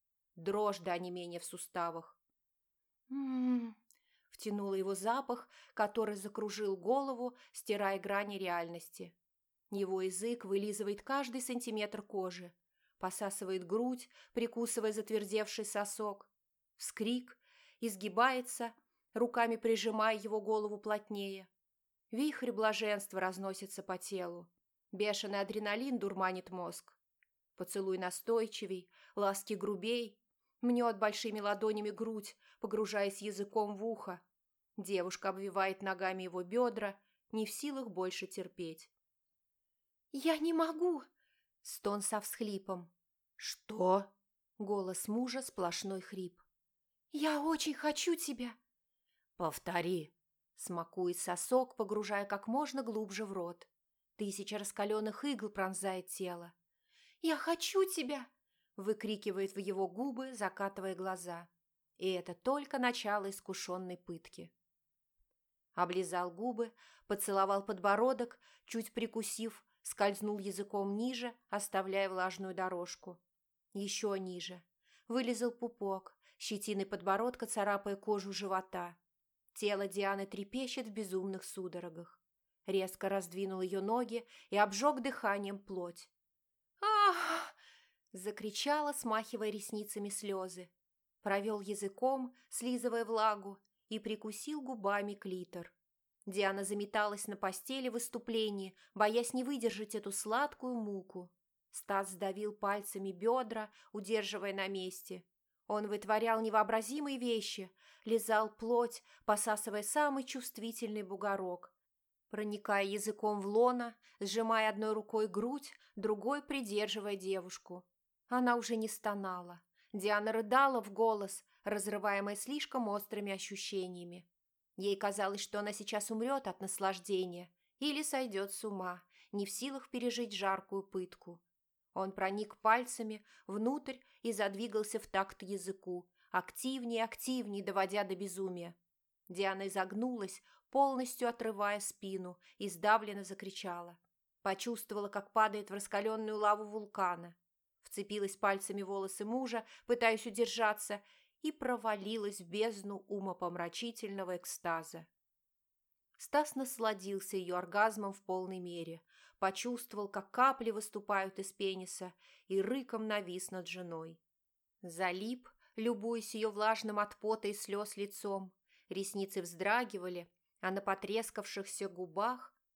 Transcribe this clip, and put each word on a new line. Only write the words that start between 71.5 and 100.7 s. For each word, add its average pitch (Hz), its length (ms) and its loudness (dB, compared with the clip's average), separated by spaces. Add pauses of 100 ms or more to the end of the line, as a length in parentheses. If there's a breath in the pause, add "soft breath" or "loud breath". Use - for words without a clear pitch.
влажную 185 440 -2
дорожку. 180 640 -4 (540)
Еще 202 420 -2
ниже. 180 480 -8 (440 soft breath)
Вылизал 240 440 2
пупок, 202 640 -4 (220 soft breath)
щетиной 196 480 -2
подбородка 202 640 0
царапая 202 480 0
кожу 202 360 0
живота. 185 640 -4 (580)
Тело 202 340 0
Дианы 196 380 0
трепещет 220 640 -6
в 214 40 -10
безумных 190 520 -4
судорогах. 175 800 -10 (440)
Резко 190 440 0
раздвинул 190 520 0
ее 190 200 0
ноги 226 440 0 (240 loud breath)
и 196 80 2
обжег 214 440 6
дыханием 202 580 0
плоть. 180 500 -8 (720)
«Ах!» — 392 760 4 (580 loud breath)
закричала, 214 800 0
смахивая 220 560 -2
ресницами 208 600 -4
слезы. 185 600 -4 (520)
Провел 202 400 2
языком, 214 720 0 (160 loud breath)
слизывая 233 560 0
влагу, 208 540 2 (300)
и 220 100 -2
прикусил 214 640 -4
губами 208 520 0
клитор. 185 600 -6 (520)
Диана 196 380 2
заметалась 208 640 0
на 208 80 -4
постели 254 540 -2
в 233 80 -2
исступлении, 220 760 -2 (180 soft breath)
боясь 220 400 4
не 254 100 0
выдержать 226 500 -2
эту 208 180 -4
сладкую 254 640 0